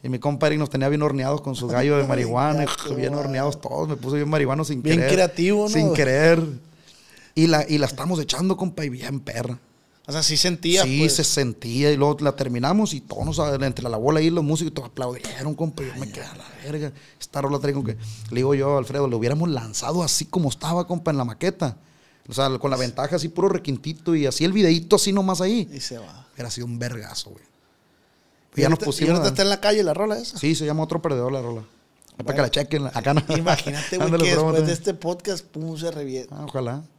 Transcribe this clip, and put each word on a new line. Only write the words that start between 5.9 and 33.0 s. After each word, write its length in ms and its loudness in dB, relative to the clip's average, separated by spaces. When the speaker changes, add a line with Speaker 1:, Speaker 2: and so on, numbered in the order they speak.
Speaker 1:
querer. 480 6
Y 100 8
la, 220 4
y 100 2
la 80 2
estamos 320 -2
echando, 380 0
compa, 280 -4
y 40 -4
bien 320 -6
perra. 380 -6
Speaker 2:
O 60 -10
sea, 100 -2
sí 160 2
sentía, 460 4
Speaker 1:
Sí, 160 2
Speaker 2:
pues. 160 4
Speaker 1:
se 80 2
sentía, 680 2
y 60 4
luego 220 4
la 140 2
terminamos 600 0
y 80 -8
todos 240 -6
nos, 120 -2
entre 280 -4
la 80 -2
bola 220 4
ahí, 100 4
los 120 0
músicos, 300 0
todos 160 -10
aplaudieron, 680 -8
compa, 280 -6
y 60 -8
yo 80 -12
me 100 -8
Speaker 2:
Ay, 60 -14
Speaker 1:
quedé 120 -14
a 80 -16
Speaker 2:
ya. 60 -18
Speaker 1:
la 60 -18
verga. 280 -8
Esta 220 -6
rola 160 0
trae 160 0
como 100 -2
que, 80 -4
le 60 -4
digo 180 4
yo 220 2
a 20 4
Alfredo, 280 0
"Le 100 0
hubiéramos 340 0
lanzado 520 -2
así 220 0
como 240 0
estaba, 380 -2
compa, 240 -2
en 80 0
la 80 0
maqueta". 500 -2
O 60 -14
sea, 160 2
con 120 -2
La 80 0
Ventaja, 380 -2
así 120 -2
puro 220 2
requintito 640 -2
y 100 2
así 220 0
el 80 2
videíto 420 6
así 160 2
nomás 300 2
ahí. 300 0
Speaker 2:
Y 80 -12
se 180 -10
va. 340 -18
Speaker 1:
Hubiera 180 -10
sido 160 -8
un 120 -8
vergazo, 520 -8
güey. 140 -20
Speaker 2:
¿Y 60 4
Speaker 1:
Ya 80 6
nos 80 4
Speaker 2:
ahorita, 80 -6
Speaker 1:
pusimos 220 0
Speaker 2:
y 40 6
ahorita 160 4
Speaker 1:
a 20 4
Speaker 2:
está 120 0
en 80 4
la 100 0
calle 220 4
la 120 2
rola 240 0
esa? 200 -10
Speaker 1:
Sí, 160 2
se 100 -2
llama 200 0
Otro 180 -2
Perdedor 300 -2
la 100 -4
rola. 200 -8
Es 80 -12
para 0 -
que 0 -
Speaker 2:
Bueno. 180 0
Speaker 1:
la 80 2
chequen. 360 -2
Acá 280 -2